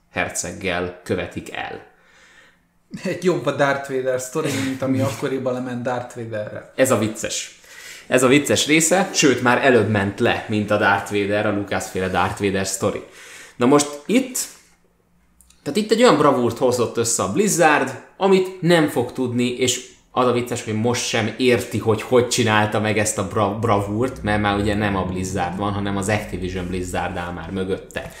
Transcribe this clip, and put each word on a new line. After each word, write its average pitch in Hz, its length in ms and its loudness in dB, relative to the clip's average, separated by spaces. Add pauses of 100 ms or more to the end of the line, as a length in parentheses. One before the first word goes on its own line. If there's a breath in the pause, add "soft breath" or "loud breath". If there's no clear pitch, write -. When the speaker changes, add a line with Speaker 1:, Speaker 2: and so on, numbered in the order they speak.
(200)
Speaker 1:
herceggel 90 840 -4
követik 87 500 -6
el. - 320 -10 (1160 soft breath)
Speaker 2:
Egy 175 200 -8
jobb 160 220 0
a 143 60 2
Darth 135 400 0
Vader 127 300 -2
sztori, 151 280 -4 (140)
mint 131 180 -4
ami 131 240 0
Speaker 1:
<laughs> 139 60 0
Speaker 2:
akkoriban 131 420 -4
lement 123 280 -6
Darth 123 340 -6
Vaderre. 107 600 -8
Speaker 1:
Ez 131 160 2
a 117 60 6
vicces. - 600 -6 (480 loud breath)
Ez 127 160 4
a 131 40 6
vicces 143 400 4
része, 160 460 2
sőt, 135 280 4
már 123 240 4
előbb 113 240 6
ment 101 300 0
le, 107 300 0
mint 107 220 0
a 104 60 4
Darth 101 340 2
Vader, 104 340 0
a 107 60 0
Lucas-féle 98 580 -4
Darth 92 320 0
Vader 95 260 0
sztori. 87 360 -4 (520 loud breath)
Na 120 100 0
most 143 400 4
itt, 254 320 0 (1300)
tehát 147 160 -4
itt 214 120 -2
egy 208 100 4
olyan 233 160 8
bravúrt 123 400 2
hozott 113 400 0
össze 113 260 0
a 95 80 -2
Blizzard, 156 720 2 (140)
amit 190 440 2
nem 165 260 4
fog 120 240 -2
tudni, 123 360 0 (100)
és - 360 -2 (180)
az 127 160 2
a 123 40 4
vicces, 120 320 -2
hogy 110 100 -6
most 117 340 0
sem 110 300 -2
érti, 123 400 2
hogy 107 240 0
hogy 123 260 4
csinálta 107 520 2
meg 104 180 0
ezt 104 200 0
a 98 100 -2
bra-, 104 320 0
bravúrt, 107 640 -2
mert 104 180 0
már 101 180 2
ugye 101 160 0
nem 101 200 0
a 92 100 0
Blizzard 92 520 -4
van, 101 160 -2
hanem 101 240 -4
az 98 120 -2
Activision 90 580 -4
Blizzard 90 500 -4
áll 87 140 -8
már 85 200 -10
mögötte. 95 680 -6